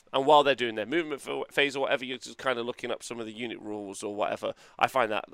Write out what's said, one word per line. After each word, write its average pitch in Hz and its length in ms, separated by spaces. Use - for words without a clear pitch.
and 135 120
while 147 180
they're 139 120
doing 117 220
their 104 100
movement 151 360
ph-, 139 280
phase 143 260
or 139 40
whatever, 123 240
you're 127 140
just 120 200
kinda 127 240
looking 123 280
up 107 120
some 117 180
of 110 60
the 113 60
unit 113 280
rules 104 420
or 104 120
whatever. 104 400
I - 80
find 120 260
that, 104 220